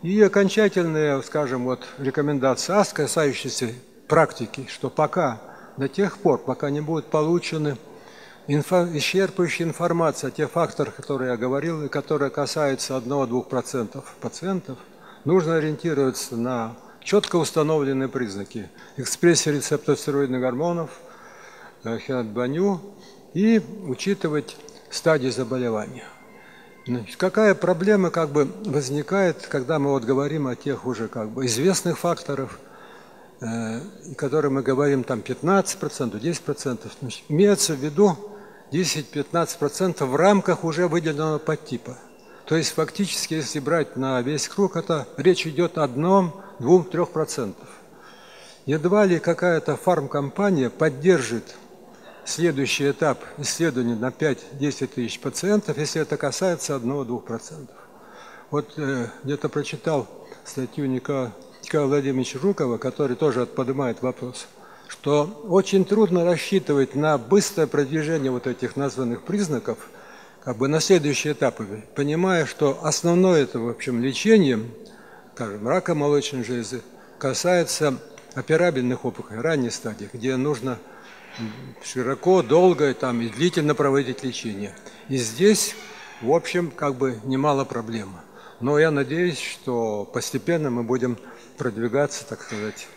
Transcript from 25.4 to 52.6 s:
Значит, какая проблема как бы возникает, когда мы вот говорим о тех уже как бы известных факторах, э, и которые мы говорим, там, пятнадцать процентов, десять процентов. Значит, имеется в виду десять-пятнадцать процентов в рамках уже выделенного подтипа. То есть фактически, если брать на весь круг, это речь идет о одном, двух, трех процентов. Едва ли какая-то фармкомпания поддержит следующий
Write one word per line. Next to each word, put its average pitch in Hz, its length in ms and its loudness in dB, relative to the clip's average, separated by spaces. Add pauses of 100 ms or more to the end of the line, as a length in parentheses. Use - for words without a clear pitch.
Значит, 120 300 -6
какая 196 400 4
проблема 185 540 2
как 160 200 0
бы 139 200 2 (160)
возникает, 151 840 0
когда 143 320 -2
мы 143 120 0
вот 135 140 0
говорим 139 420 0
о 123 80 -4
тех 139 300 -6
уже 113 220 -4
как 107 220 -6
бы 127 160 -6
известных 156 540 0
факторах, 143 600 -4 (840)
э, 113 400 -4 (300)
и - 40 -12
которые 143 360 0
мы 135 100 0
говорим, 135 420 2
там, 117 180 -4
пятнадцать 180 580 0
процентов, 107 420 -4
десять 165 220 -4
процентов. 127 580 -6
Значит, 123 260 -10
имеется 185 460 4
в 135 60 -4
виду 156 360 4 (560)
десять-пятнадцать 156 880 -2
процентов 147 480 0
в 127 80 0
рамках 180 480 4
уже 165 240 0
выделенного 156 500 0
подтипа. - 600 -6 (480)
То 156 100 0
есть 165 160 0
фактически, - 640 -2
если 151 240 -4
брать 147 360 0
на 131 260 0
весь 135 280 -2
круг, 196 260 0
это 156 400 -2
речь 175 320 4
идет 165 300 0
о 156 80 2
одном, 165 560 2 (180)
двух, 160 300 6
трех 165 200 0
процентов. 135 580 -4 (960)
Едва 175 400 4
ли 175 140 4
какая-то 160 580 0
фармкомпания 143 920 2
поддержит 139 840 2 (720)
следующий 139 640 0